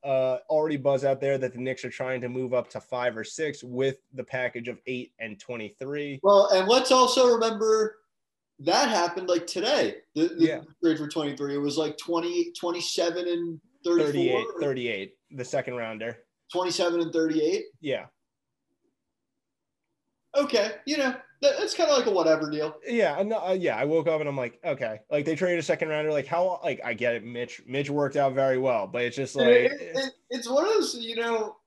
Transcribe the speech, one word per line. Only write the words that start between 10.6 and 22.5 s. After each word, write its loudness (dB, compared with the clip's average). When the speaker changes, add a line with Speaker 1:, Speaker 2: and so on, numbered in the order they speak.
Speaker 2:
trade 4
for -6
twenty-three. -4
It -2
was, -2
like, -2
twenty, -2
twenty-seven -4
and -4
thirty-four. 4
Speaker 1:
Thirty-eight, 2
thirty-eight, -4
the -10
second -4
rounder. -8
Speaker 2:
Twenty-seven 0
and -2
thirty-eight? 0
Speaker 1:
Yeah. -6
Speaker 2:
Okay, 2
you -2
know, 0
that, 4
that's -2
kinda 2
like 4
a 2
whatever 4